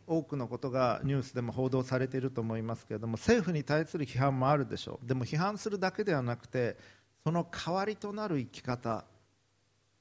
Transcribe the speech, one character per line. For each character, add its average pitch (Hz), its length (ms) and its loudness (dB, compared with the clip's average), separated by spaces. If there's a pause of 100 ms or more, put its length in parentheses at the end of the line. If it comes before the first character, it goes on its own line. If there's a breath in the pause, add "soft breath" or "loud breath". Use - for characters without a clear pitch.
多 165 160 2
く 147 160 -6
の 123 100 -4
こ 117 120 -6
と 139 100 -4
が 127 340 2
ニ 139 120 2
ュ 135 60 2
ー - 20 0
ス 131 100 -14
で 123 80 -2
も 120 100 -2
報 127 160 0
道 127 140 2
さ 131 160 0
れ 131 100 0
て 131 80 -4
い 131 60 -2
る 131 80 0
と 131 120 -4
思 113 160 -2
い 113 40 -4
ま 113 140 -4
す - 100 -12
け - 80 -8
れ 107 60 -4
ど 113 80 -6
も、 113 60 -2
政 214 300 4
府 165 80 -2
に 151 120 0
対 156 240 2
す - 100 -6
る 151 80 -2
批 123 140 -4
判 135 200 4
も 127 80 4
あ 147 80 8
る 131 140 2
で 104 80 -4
し - 100 -8
ょ - 160 -8
う。 120 40 -10
で 131 80 2
も 127 100 -2
批 156 120 -2
判 196 200 0
す - 100 -4
る 202 120 -2
だ 185 120 0
け 214 120 -2
で 202 100 2
は 139 80 2
な 120 160 0
く - 100 -16
て、 120 300 0 (460 loud breath)
そ 156 80 0
の 170 120 2
代 170 300 -4
わ 190 120 2
り 214 100 -2
と 208 180 -6
な 214 140 -4
る 170 120 0
生 117 120 -4
き - 100 -16
方 117 420 -2 (960)